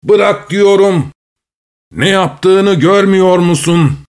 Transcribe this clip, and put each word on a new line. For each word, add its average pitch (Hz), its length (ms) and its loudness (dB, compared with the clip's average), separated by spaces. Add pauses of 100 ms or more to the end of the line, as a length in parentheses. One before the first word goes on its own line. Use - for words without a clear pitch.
Bırak 202 480 -2
diyorum! 190 600 0 (800)
Ne 113 180 -4
yaptığını 190 680 0
görmüyor 190 640 2
musun? 170 600 0 (120)